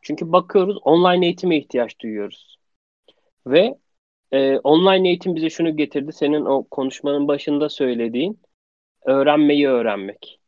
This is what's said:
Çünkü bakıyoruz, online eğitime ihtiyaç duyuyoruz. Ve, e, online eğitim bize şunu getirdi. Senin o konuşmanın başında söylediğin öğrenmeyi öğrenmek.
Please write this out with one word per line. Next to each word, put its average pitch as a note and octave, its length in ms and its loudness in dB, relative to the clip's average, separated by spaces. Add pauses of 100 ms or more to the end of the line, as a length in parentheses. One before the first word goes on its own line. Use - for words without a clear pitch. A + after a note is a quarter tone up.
Çünkü D#3+ 300 -8
bakıyoruz, F#3 500 0
online F3+ 440 4
eğitime F3 300 0
ihtiyaç B2 440 -4
duyuyoruz. G#2+ 580 -12 (880)
Ve, F#3 320 2 (540)
e, C3+ 260 2
online F#3 500 4
eğitim F3 280 -2
bize D#3+ 140 -4
şunu D#3+ 260 -2
getirdi. D3 360 -4
Senin D3 320 -2
o C3 260 0
konuşmanın C#3+ 580 -4
başında D3 400 -2
söylediğin B2 720 -4 (640)
öğrenmeyi C#3+ 640 2
öğrenmek. G#2 800 -4